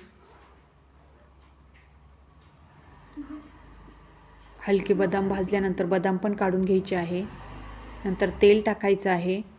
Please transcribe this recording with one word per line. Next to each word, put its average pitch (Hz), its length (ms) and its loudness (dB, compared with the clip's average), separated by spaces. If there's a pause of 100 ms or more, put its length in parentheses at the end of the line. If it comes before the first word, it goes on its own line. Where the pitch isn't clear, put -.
(4000)
हलके 202 260 2
बदाम 196 360 0
भाजल्यानंतर 190 560 -2
बदाम 185 320 0
पण 202 160 -2
काढून 190 320 0
घ्यायचे 190 300 0
आहे. 175 300 -4 (800)
नंतर 190 240 0 (120)
तेल 208 240 8
टाकायचं 202 460 2
आहे, 180 300 0 (180)